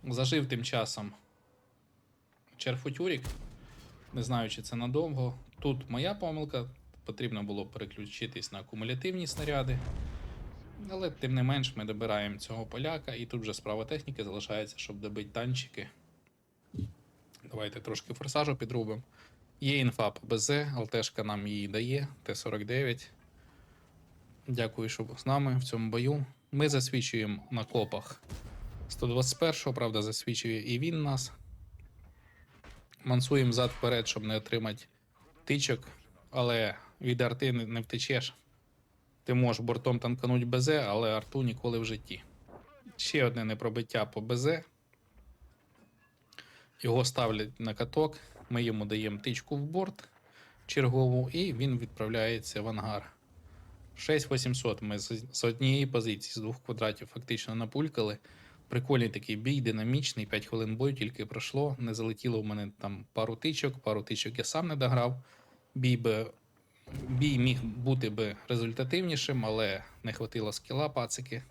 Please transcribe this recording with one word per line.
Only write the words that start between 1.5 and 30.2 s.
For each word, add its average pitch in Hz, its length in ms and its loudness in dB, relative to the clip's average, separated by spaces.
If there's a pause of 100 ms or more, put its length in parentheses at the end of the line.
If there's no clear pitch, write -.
черфутюрік. 135 680 -2 (880)
Не 127 100 -4
знаю, 117 280 0
чи - 120 -8
це 117 140 -8
надовго. 127 640 0 (200)
Тут 131 320 -2
моя 143 240 0
помилка. 151 560 -4 (340)
Потрібно 110 380 -4
було 101 240 -4
переключитись 104 880 -8
на 98 80 -8
акумулятивні 127 680 -4
снаряди. 139 520 0 (1120)
Але, 190 200 -2
тим 131 240 -2
не 131 80 4
менш, 131 340 2
ми 107 80 -6
добираємо 104 540 -2
цього 113 280 -8
поляка. 135 480 -4
І 117 120 -6
тут 120 140 -4
вже 107 140 -4
справа 107 300 -4
техніки 139 400 -6
залишається, 104 540 -4
щоб 101 220 -8
добити 104 300 -8
танчики. 123 580 -4 (1600)
Давайте 104 300 -8
трошки 113 340 -6
форсажу 147 420 0
підрубимо. 113 460 -4 (580)
Є 139 180 4
інфа 113 320 4
по - 160 -14
Б 113 120 2
З, 107 120 2
Л 143 380 2
Т 113 140 0
шка - 220 -4
нам 104 220 -2
її 104 220 -2
дає, 127 400 0 (140)
Т 110 120 -4
сорок 104 300 -4
дев'ять. 123 460 0 (1400)
Дякую, 113 420 -2
що - 160 -4
був 127 160 -12
з - 60 -4
нами 135 320 4
в 127 60 0
цьому 113 260 -2
бою. 131 360 2 (260)
Ми 147 160 4
засвічуємо 117 840 2
на 117 140 -2
копах - 580 -2 (680)
сто - 180 -4
двадцять 127 320 2
першого, 147 360 2
правда, 110 280 0
засвічує 113 720 -2